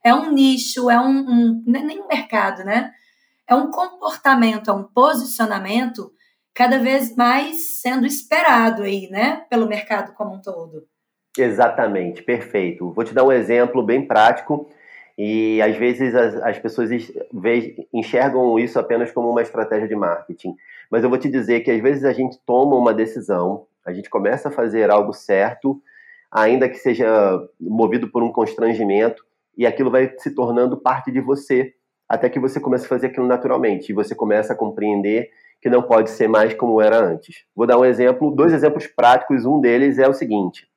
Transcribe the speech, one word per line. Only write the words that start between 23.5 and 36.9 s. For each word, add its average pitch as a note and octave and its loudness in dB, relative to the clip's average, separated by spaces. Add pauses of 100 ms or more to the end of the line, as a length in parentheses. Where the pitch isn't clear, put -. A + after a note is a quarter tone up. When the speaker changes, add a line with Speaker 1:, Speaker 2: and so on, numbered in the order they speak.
Speaker 2:
a F2 -10
gente F#2+ -12
começa G#2+ -2
a C3+ -6
fazer A2 0
algo G#2 2
certo, A2 -2 (500)
ainda B2 2
que B2+ -10
seja A#2 0 (520)
movido A2 -2
por A#2+ -2
um A2+ -2
constrangimento, A2 0 (340)
e A#2 0
aquilo - 0
vai C3 2
se - -8
tornando B2 0
parte B2+ -2
de B2+ -2
você, C3 -2 (340)
até A#2 0
que C3+ -4
você C3 -2
comece B2+ -2
a - -20
fazer B2+ -2
aquilo B2+ -4
naturalmente, B2 -2
e F#2+ -6
você G#2 -4
começa G#2+ -2
a - -2
compreender G#2+ -2 (300)
que B2 -4
não B2 4
pode A2 2
ser A2+ 0
mais A2 4
como A2+ 0
era G#2+ 6